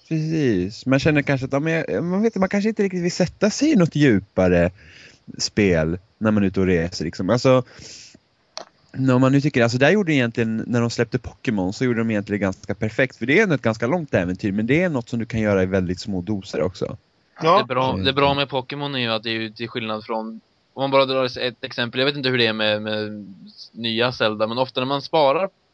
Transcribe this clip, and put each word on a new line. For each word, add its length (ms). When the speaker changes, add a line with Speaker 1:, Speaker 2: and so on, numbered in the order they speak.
Speaker 1:
precis. 800
Man 120
känner 240
kanske 240
att, 60
ja, 80
men 120
jag, 320
man 180
vet, 140
man 120
kanske 200
inte 140
riktigt 200
vill 100
sätta 380
sig 220
i 40
något 200
djupare 760
spel 600
när 120
man 120
är 40
ute 140
och 60
reser, 380
liksom. 260
Alltså, 320
när 260
man 140
nu 80
tycker, 220
alltså, 160
där 120
gjorde 240
egentligen, 520
när 140
de 100
släppte 280
Pokémon 540
så 120
gjorde 160
de 100
egentligen 300
ganska 340
perfekt, 420
för 100
det 120
är 40
ändå 120
ett 80
ganska 240
långt 280
äventyr, 380
men 140
det 160
är 60
något 200
som 100
du 80
kan 140
göra 220
i 40
väldigt 340
små 220
doser 400
också. 340
Speaker 2:
Ja. 160
Speaker 3:
Det 60
bra, 180
Speaker 1:
Mm. 120
Speaker 3:
det 80
bra 220
med 140
Pokémon 460
är 40
ju 100
att 140
det 80
är 100
ju 100
till 180
skillnad 360
från, 220
om 80
man 80
bara 160
drar 320
ett 260
exempel, 360
jag 60
vet 100
inte 120
hur 100
det 80
är 60
med, 300
med 520
nya 400
Zelda, 340
men 120
ofta 220
när 60
man 160
sparar 460